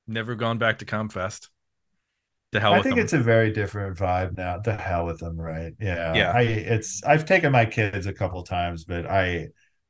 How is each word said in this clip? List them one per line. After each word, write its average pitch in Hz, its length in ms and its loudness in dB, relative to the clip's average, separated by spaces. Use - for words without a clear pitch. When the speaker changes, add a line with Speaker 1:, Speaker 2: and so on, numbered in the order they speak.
Speaker 1:
Never 113 280 -4
gone 117 240 -2
back 110 220 2
to 104 40 -14
Comfest. 107 640 -6
To 107 80 0
hell 104 120 6
Speaker 2:
I - 60 8
Speaker 1:
with 202 60 2
Speaker 2:
think 262 120 0
Speaker 1:
them. 110 80 2
Speaker 2:
it's - 80 -2
a 156 60 4
very 113 340 4
different 101 460 -4
vibe 92 400 0
now. 90 200 -4
The 107 160 -2
hell 87 300 -2
with 82 140 -6
them, 82 200 -8
right? 82 400 -8
Yeah. 85 360 -2
Speaker 1:
Yeah. 95 200 4
Speaker 2:
I, 123 80 4
it's, 110 600 -2
I've 156 220 4
taken 170 260 4
my 120 140 6
kids 98 400 -2
a 95 80 -4
couple 90 280 -4
times, 87 420 -4
but 87 200 -6
I, 87 440 0